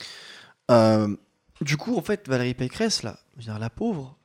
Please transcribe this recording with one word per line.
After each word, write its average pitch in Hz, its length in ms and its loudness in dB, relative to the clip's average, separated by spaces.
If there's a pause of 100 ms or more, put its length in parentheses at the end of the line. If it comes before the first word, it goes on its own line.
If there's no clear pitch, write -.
(680)
Euh, 110 460 6 (460)
du 147 160 -2
coup, 226 200 -4
en 170 40 -2
fait, 202 260 -4
Valérie 123 280 0
Pécresse, 202 480 -2
là, 110 160 -10 (180)
je 117 80 -16
veux 110 80 -10
dire, 107 40 -8
la 110 120 -6
pauvre, 156 560 -6